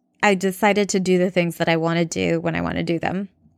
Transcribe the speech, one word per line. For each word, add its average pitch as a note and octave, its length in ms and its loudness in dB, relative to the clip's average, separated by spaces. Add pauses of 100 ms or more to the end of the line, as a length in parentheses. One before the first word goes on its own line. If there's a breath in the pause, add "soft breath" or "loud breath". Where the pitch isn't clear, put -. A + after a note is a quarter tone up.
(220)
I G#3 120 4
decided F#3+ 560 0
to G3 100 0
do F#3 180 2
the F3+ 120 2
things E3+ 260 0
that E3+ 120 -2
I E3 80 2
wanna E3 280 0
do E3 360 -2
when E3 140 -4
I E3+ 60 -2
wanna E3+ 220 -4
do E3 160 -2
them. F#3+ 300 -4 (300)